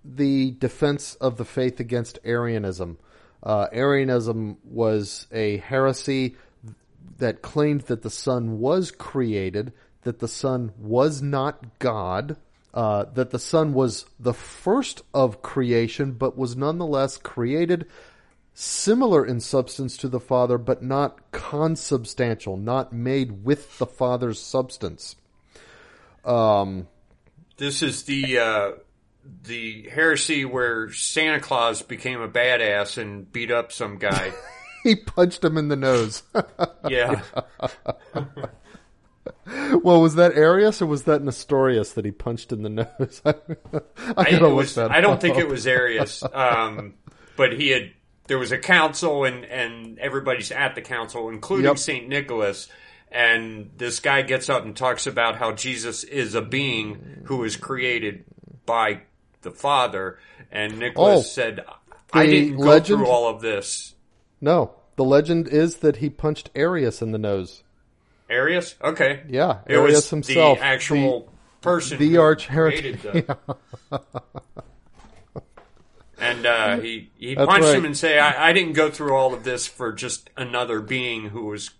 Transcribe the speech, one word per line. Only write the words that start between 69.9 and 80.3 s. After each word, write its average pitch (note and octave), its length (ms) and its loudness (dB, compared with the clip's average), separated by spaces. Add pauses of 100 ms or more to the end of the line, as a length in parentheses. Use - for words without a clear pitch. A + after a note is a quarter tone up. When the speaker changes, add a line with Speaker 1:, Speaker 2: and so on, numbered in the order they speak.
Speaker 2:
was - 120 2
Speaker 1:
himself, D3 480 6
Speaker 2:
the C3 60 -4
actual C3+ 560 2
Speaker 1:
the, - 80 -14 (340)
Speaker 2:
person D3+ 380 0
Speaker 1:
the D3 140 6
Speaker 2:
who E3+ 80 8
Speaker 1:
arch D#3 260 6
heretic. D3 540 0
Speaker 2:
created F#3+ 260 -2
the C#3 100 -6 (540)
Speaker 1:
<laughs> - 0 -
Yeah. - 1500 -16 (760)
Speaker 2:
And, A#2+ 280 -2
uh, A2+ 340 4
he, A2+ 380 -10
he B2+ 180 -8
Speaker 1:
That's C#3 100 4
Speaker 2:
punched F3+ 220 6
Speaker 1:
right. C#3+ 100 8
Speaker 2:
him - 80 2
and D3 120 -4
say, D#3 220 4
"I, D3 300 6
I E3+ 40 6
didn't E3+ 200 2
go D#3 160 4
through D3 240 -2
all C3 200 2
of A2+ 100 -10
this B2 240 -4
for A#2 240 -8
just G#2+ 460 -10